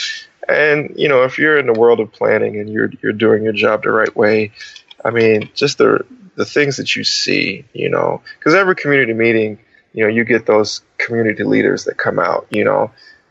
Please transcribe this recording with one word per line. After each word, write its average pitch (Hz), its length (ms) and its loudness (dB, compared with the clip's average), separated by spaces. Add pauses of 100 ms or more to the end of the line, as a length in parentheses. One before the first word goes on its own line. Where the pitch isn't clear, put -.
(500)
And, 147 460 0
you 151 140 0
know, 127 140 4
if 131 140 -2
you're 151 200 2
in 131 100 0
the 113 100 2
world 117 220 6
of 107 120 -6
planning 107 460 0
and 104 120 -8
you're, 107 200 -2 (140)
you're 107 80 -2
doing 107 320 2
your 110 80 -2
job 107 320 0
the 110 80 0
right 110 240 0
way, 107 380 0 (500)
I - 80 -4
mean, 110 420 2
just - 240 -2
the, 110 280 2 (300)
the 104 100 -6
things 139 320 -2
that - 180 -4
you 107 80 -6
see, - 680 -4
you - 160 -4
know, - 320 -2 (180)
'cause 151 160 2
every 185 200 2
community 135 380 0
meeting, 110 460 0 (320)
you 110 120 -4
know, 107 60 2
you 117 140 0
get 113 220 0
those 107 360 2 (160)
community 110 460 -2
leaders 104 400 0
that - 140 -6
come 98 200 -4
out, 87 320 -2
you 104 140 -2
know, 104 280 0 (400)